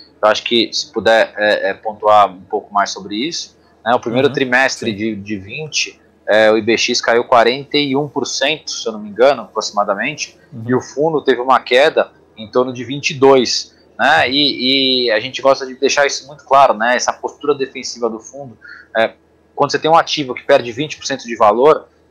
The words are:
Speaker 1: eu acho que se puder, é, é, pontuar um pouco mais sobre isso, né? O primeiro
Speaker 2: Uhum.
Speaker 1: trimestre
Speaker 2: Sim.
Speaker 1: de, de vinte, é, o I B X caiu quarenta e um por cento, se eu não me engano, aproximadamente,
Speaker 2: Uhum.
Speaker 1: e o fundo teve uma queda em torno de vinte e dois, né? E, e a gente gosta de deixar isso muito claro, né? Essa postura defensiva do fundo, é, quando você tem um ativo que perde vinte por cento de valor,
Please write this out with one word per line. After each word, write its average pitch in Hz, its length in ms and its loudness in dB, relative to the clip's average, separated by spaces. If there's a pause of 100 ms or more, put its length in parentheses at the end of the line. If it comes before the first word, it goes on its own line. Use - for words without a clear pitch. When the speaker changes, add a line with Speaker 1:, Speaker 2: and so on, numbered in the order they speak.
(220)
Speaker 1:
eu 107 60 2
acho 107 160 2
que 117 300 0
se - 180 -8
puder, 110 460 2
é, 104 320 0
é, 95 60 -4
pontuar 104 540 2
um 92 120 -14
pouco 104 320 -8
mais 101 160 0
sobre 98 260 -12
isso, 151 400 -8 (300)
né? 117 80 2
O 123 60 2
primeiro 127 300 0
Speaker 2:
Uhum. 139 40 -2
Speaker 1:
trimestre 127 580 -2
Speaker 2:
Sim. 98 60 -8
Speaker 1:
de, 110 180 -4
de 101 220 -10
vinte, 123 640 -8 (260)
é, 107 240 4
o 110 60 4
I 113 40 0
B 110 140 2
X 120 240 -2
caiu 120 240 0
quarenta 127 540 2
e 143 180 0
um 147 140 -2
por 131 160 -4
cento, - 460 -4
se - 140 -10
eu 110 80 -6
não 107 60 -12
me 104 100 -14
engano, 117 340 2
aproximadamente, 104 960 -6 (140)
Speaker 2:
Uhum. 113 160 -14
Speaker 1:
e 127 80 0
o 113 60 0
fundo 151 420 -4
teve 123 160 2
uma 127 200 2
queda 127 520 2 (260)
em 110 140 -18
torno 127 220 0
de 123 100 -10
vinte 135 280 -6
e - 20 -8
dois, 131 600 2 (240)
né? 139 320 2
E, 131 760 0
e 117 60 0
a 110 100 0
gente 131 200 -10
gosta 135 240 2
de 131 100 -12
deixar 139 300 0
isso 135 220 -6
muito 151 160 -20
claro, 135 300 4
né? 117 240 0
Essa 117 160 -2
postura 143 420 -4
defensiva 123 540 -8
do 110 100 -8
fundo, 131 380 -18 (400)
é, 110 160 0 (420)
quando 143 160 0
você 139 80 -4
tem 156 100 -2
um 165 60 6
ativo 143 400 0
que - 80 -16
perde 131 300 2
vinte 147 240 -8
por - 80 -20
cento 135 180 -8
de 117 140 -10
valor, 117 500 4 (240)